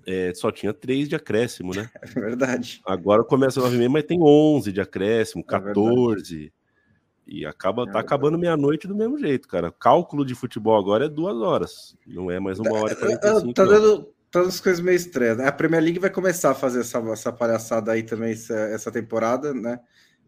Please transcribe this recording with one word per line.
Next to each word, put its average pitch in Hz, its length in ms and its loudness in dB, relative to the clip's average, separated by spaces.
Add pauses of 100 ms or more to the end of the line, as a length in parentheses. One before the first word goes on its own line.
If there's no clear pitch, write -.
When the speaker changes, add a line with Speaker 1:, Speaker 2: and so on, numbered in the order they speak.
Speaker 1:
é, 92 280 -4
só 110 160 -4
tinha 101 220 -4
três 135 360 -4
de 160 80 -4
acréscimo, 107 580 -4
né? 107 200 -6
Speaker 2:
<laughs> - 60 -20 (160)
É 131 40 -2
verdade. 123 680 -4
Speaker 1:
Agora 98 380 2
começa 131 360 2
às 127 40 2
nove 123 100 0
e 123 40 2
meia, 120 120 2
mas 151 140 0
tem 170 180 0
onze 147 500 6
de 92 80 -2
acréscimo, 104 680 -2
Speaker 2:
É - 60 -6
verdade. 101 220 -2
Speaker 1:
quatorze. 104 800 0 (760)
E 80 180 -12
acaba, 98 380 -4
Speaker 2:
É 120 40 -4
Speaker 1:
tá 98 60 -10
Speaker 2:
verdade. 113 140 -2
Speaker 1:
acabando 147 320 0
meia-noite 156 480 0
do 190 80 -8
mesmo 226 240 -2
jeito, 151 300 -2
cara. 85 220 -4
Cálculo 143 540 2
de 127 100 -6
futebol 110 440 0
agora 104 280 2
é - 20 -8
duas 165 280 -6
horas, 180 600 -4 (100)
não 90 240 -8
é 90 80 -4
mais 95 200 -6
uma 110 140 -2
hora 107 200 -2
e - 20 -4
Speaker 2:
Tá, - 60 -10
Speaker 1:
quarenta - 280 0
e 214 120 4
cinco, 123 140 -4
Speaker 2:
tá 190 100 6
Speaker 1:
não. 190 80 6
Speaker 2:
dando, 214 420 4 (160)
tá 175 100 2
dando 180 80 2
as 185 120 -8
coisas 175 200 0
meio 180 160 2
estranhas, 123 420 0
né? 131 80 -2
A 139 60 2
Premier 160 280 2
League 170 200 0
vai 190 100 0
começar 180 400 0
a 135 40 2
fazer 127 260 -2
essa, 117 180 -6
essa 113 340 -4
palhaçada 113 600 -2
aí 113 100 0
também, 113 300 -6
essa, 113 220 -8
essa 110 360 -4
temporada, 117 640 -2
né? 120 240 -6 (500)